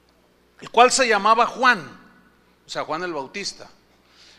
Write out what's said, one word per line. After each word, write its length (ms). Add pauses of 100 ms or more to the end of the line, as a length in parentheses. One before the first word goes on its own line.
(600)
el 100
cual 220
se 160
llamaba 400
Juan", 320 (880)
o 20
sea, 140
Juan 180
el 120
Bautista. 540 (720)